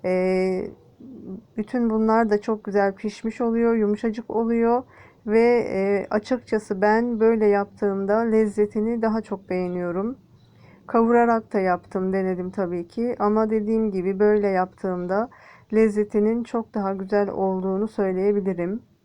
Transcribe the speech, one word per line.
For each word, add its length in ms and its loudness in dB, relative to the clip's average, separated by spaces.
e, 640 0
bütün 320 -2
bunlar 400 2
da 120 2
çok 220 -4
güzel 320 0
pişmiş 460 -8
oluyor, 340 2
yumuşacık 540 -2
oluyor 540 0
ve, 420 4
e, 400 0
açıkçası 720 -4
ben 380 2
böyle 260 4
yaptığımda 720 0
lezzetini 840 0
daha 200 0
çok 280 -10
beğeniyorum. 680 -4
Kavurarak 680 2
da 60 0
yaptım, 540 -2
denedim 380 -2
tabii 360 -4
ki 320 -4
ama 300 2
dediğim 420 0
gibi 280 -2
böyle 280 4
yaptığımda 840 -2
lezzetinin 720 2
çok 300 -6
daha 200 -2
güzel 360 0
olduğunu 580 -2
söyleyebilirim. 960 -2